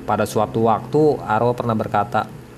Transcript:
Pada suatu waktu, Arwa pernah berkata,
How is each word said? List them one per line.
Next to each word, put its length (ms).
Pada 160
suatu 400
waktu, 560
Arwa 320
pernah 240
berkata, 480